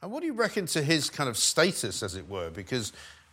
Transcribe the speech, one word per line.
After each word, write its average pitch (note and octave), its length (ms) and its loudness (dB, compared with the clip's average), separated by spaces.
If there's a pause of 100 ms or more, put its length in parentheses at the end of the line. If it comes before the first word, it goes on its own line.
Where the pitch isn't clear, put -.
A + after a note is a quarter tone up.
And F#3 100 -8
what D4+ 80 -4
do F4 60 -4
you D4 80 -2
reckon G#3+ 320 2
to D#3 160 2
his D3+ 260 4
kind C3+ 220 -2
of A2 80 -4
status, - 640 2
as F#2 140 -4
it F2 120 -12
were? F2+ 220 -4
Because G#2 420 -4 (400)